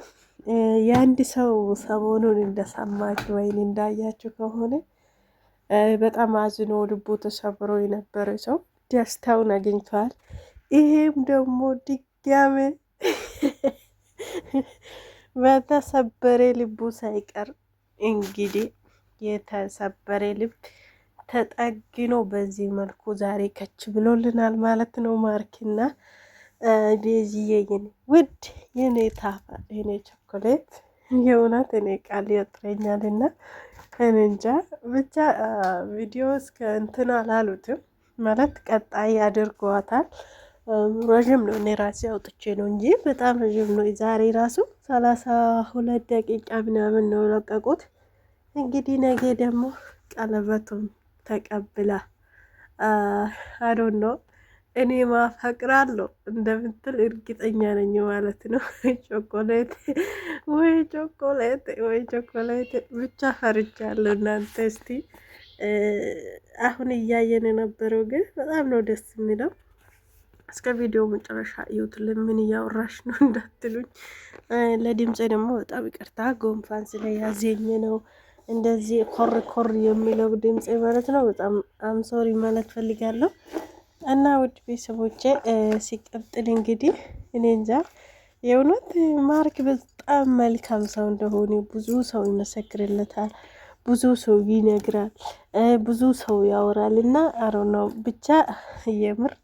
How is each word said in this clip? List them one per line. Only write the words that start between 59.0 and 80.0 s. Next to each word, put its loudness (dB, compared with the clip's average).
ቾኮሌት -2
ወይ 4
ቾኮሌት -4
ወይ 0
ቾኮሌት፣ -6
ብቻ -8
ፈርቻለሁ። 0
እናንተ -2
እስቲ፣ -4
እ፣ -6
አሁን -2
እያየን 2
የነበረው 0
ግን -2
በጣም -2
ነው 2
ደስ -4
የሚለው። -4
እስከ -10
ቪዲዮ 0
መጨረሻ -6
እዩት። -6
ለምን -2
እያወራሽ -2
ነው -8
<laughs> 6
እንዳትሉኝ፣ -2
እ፣ -2
ለድምጼ 0
ደግሞ 0
በጣም -6
ይቅርታ፣ -16
ጉንፋን -6
ስለያዘኝ -4
ነው -2
እንደዚህ 0
ኮር 0
ኮር -2
የሚለው 2